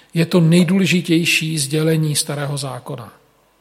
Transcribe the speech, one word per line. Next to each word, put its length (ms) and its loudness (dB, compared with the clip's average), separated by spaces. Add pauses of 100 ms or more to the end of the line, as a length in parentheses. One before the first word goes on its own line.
(140)
je 120 2
to 140 2
nejdůležitější 1200 2
sdělení 560 0
Starého 420 -6
zákona. 560 -12 (480)